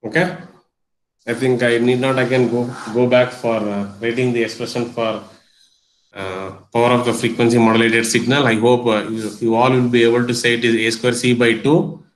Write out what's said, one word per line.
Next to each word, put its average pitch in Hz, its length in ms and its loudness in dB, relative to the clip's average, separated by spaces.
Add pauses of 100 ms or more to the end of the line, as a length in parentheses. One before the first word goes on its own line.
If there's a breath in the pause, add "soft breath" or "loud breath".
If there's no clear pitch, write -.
Okay, 151 340 -2 (880)
I 117 80 -4
think 123 300 0
I 120 140 2
need 123 220 2
not 127 200 0
again 123 300 0
go, 120 160 -2 (280)
go 123 140 2
back 123 240 2
for, 113 240 -4
uh, 101 360 -4 (100)
writing 120 320 -2
the 117 100 0
expression 117 460 -6
for, 113 340 -6 (880 soft breath)
uh, 95 380 -10 (220)
power 120 180 2
of 120 140 2
the 117 80 0
frequency 117 440 2
modulated 113 480 4
signal. 123 400 0
I 113 100 2
hope, 120 300 2
uh, 107 240 0
you, 110 200 -8 (100)
you 113 160 0
all 127 160 2
will 127 160 2
be 120 160 4
able 120 240 2
to 123 60 -2
say 120 220 0
it 120 100 -4
is 113 100 2
A 113 220 -2
square 123 160 0
C 123 200 0
by 117 200 2
two 151 500 0 (120)